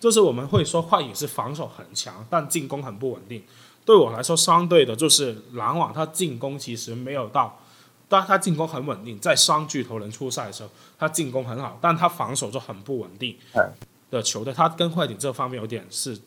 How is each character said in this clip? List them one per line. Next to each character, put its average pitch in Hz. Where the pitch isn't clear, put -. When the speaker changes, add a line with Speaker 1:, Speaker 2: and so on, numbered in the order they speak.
Speaker 1:
就 233
是 220
我 175
们 127
会 185
说 165
快 165
艇 117
是 147
防 131
守 147
很 -
强， 113
但 156
进 139
攻 139
很 110
不 127
稳 -
定。 113
对 226
我 139
来 113
说， 165
相 170
对 165
的 117
就 151
是 131
篮 120
网， 135
它 156
进 156
攻 139
其 123
实 113
没 127
有 127
到， 123
但 190
它 196
进 185
攻 160
很 143
稳 107
定， 113
在 151
双 151
巨 131
头 110
能 104
出 127
赛 120
的 98
时 -
候， 101
它 156
进 160
攻 127
很 117
好， 123
但 170
它 170
防 135
守 120
就 127
很 98
不 127
稳 92
定 117
Speaker 2:
嗯。 92
Speaker 1:
的 120
球 110
队， 131
它 165
跟 170
快 160
艇 113
这 139
方 127
面 123
有 110
点 110
是 120